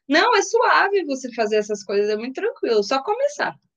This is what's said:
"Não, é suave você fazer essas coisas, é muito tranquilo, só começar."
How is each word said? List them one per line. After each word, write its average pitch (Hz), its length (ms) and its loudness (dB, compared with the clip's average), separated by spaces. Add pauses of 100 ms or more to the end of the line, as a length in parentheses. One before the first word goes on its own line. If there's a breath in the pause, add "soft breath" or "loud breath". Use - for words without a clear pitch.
"Não, 392 280 4
é 403 60 4
suave 392 640 2
você 262 280 -6
fazer 214 240 0
essas 208 260 -4
coisas, 208 260 0
é 214 80 -2
muito 247 180 -8
tranquilo, 339 480 0
só 269 200 -2
começar." 508 520 -4 (220)